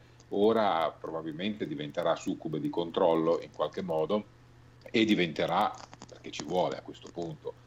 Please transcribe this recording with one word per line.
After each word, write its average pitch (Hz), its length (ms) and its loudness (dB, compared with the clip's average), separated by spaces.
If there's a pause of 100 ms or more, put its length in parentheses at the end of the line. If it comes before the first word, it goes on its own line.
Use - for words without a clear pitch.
(300)
ora 98 600 4
probabilmente 80 800 -6
diventerà 76 480 -2
succube 80 420 -4
di 73 120 -2
Controllo 82 680 4
in - 140 -12
qualche 80 280 -4
modo 82 420 0 (640)
e 113 140 4
diventerà, 87 680 2 (360)
perché - 220 -16
ci - 140 -8
vuole 80 320 0
a - 60 -14
questo - 300 -16
punto, 82 420 -8 (120)